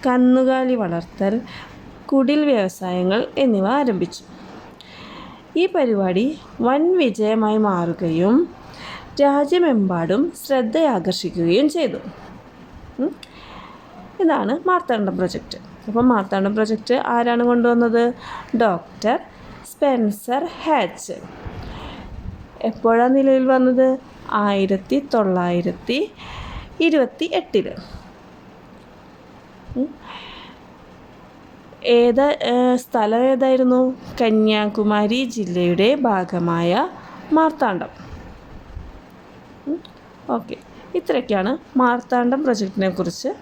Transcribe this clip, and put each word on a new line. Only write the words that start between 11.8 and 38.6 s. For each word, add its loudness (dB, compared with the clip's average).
ഉം. -4
ഇതാണ് 0
മാർത്താണ്ഡം 0
പ്രൊജക്റ്റ്. -6
അപ്പം 2
മാർത്താണ്ഡം 0
പ്രൊജക്റ്റ് 0
ആരാണ് 0
കൊണ്ടുവന്നത്? 4
ഡോക്ടർ 0
സ്പെൻസർ 0
ഹാച്ച്. -2
എപ്പോഴാണ് 2
നിലവിൽ 4
വന്നത്? 4
ആയിരത്തി 0
തൊള്ളായിരത്തി -2
ഇരുപത്തി 0
എട്ടില്. -2
ഉം. -6
ഏത്, 4
ഏ, 2
സ്ഥലം 0
ഏതായിരുന്നു? 2
കന്യാകുമാരി 2
ജില്ലയുടെ 2
ഭാഗമായ 0
മാർത്താണ്ഡം. 0